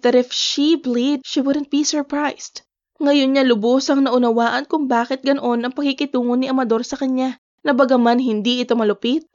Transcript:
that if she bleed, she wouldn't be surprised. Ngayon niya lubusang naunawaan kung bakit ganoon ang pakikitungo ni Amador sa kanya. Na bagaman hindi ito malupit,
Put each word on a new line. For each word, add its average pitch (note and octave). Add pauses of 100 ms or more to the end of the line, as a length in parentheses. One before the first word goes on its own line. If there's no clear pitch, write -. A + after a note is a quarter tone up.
that A#3+
if B3
she D4+
bleed, C4
she C#4
wouldn't C#4
be D4
surprised. D4 (400)
Ngayon C#4
niya C#4
lubusang C4
naunawaan A#3
kung D#4
bakit A#3+
ganoon A#3+
ang B3+
pakikitungo C4
ni C4
Amador B3
sa -
kanya. C4 (300)
Na C#4+
bagaman B3
hindi A#3+
ito A#3+
malupit, A#3